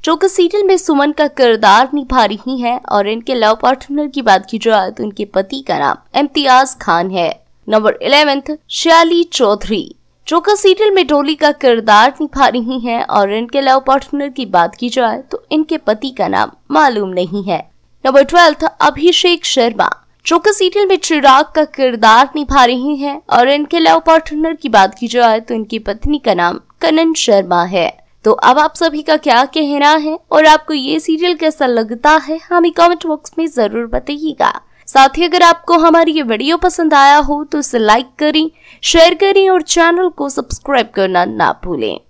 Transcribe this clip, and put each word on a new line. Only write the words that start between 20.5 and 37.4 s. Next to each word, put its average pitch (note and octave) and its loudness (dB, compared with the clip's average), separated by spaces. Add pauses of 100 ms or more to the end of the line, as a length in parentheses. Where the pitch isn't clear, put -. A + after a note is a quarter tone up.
सीरियल G4 0
में F#4 2
चिराग C#4+ 2
का D#4 2
किरदार B3 2
निभा C#4 2
रही B3+ -2
हैं C#4+ -8 (100)
और B3 2
इनके D4 -2
लव D#4+ 2
पार्टनर D#4+ 0
की C#4+ -10
बात G3 2
की A#3 -10
जाए A#3 2
तो A#3 -10
इनकी A3 -8
पत्नी A3+ -4
का G3+ 0
नाम F3 -2 (200)
कनन D#4+ 0
शर्मा F3+ 0
है। F3+ -2 (360)
तो G#3+ 2
अब - 2
आप D#4 -2
सभी D#4 -4
का D#4 0
क्या B3+ 0
कहना C#4+ 0
है D#4 -2 (140)
और D#4 4
आपको D#4 2
ये D4 -4
सीरियल E4 -2
कैसा D#4 -2
लगता A#3+ 0
है, D#4 -6
हमें F4 0
कमेंट E4+ 0
बॉक्स D4+ -8
में E4 -4
जरूर A#3 -4
बताइएगा। C#4+ -4 (280)
साथ C4+ 2
ही F4 0
अगर F4+ 0
आपको E4+ 2
हमारी E4 4
ये D4+ -2
वीडियो B3 -2
पसंद E4+ 0
आया C#4 6
हो D4 -2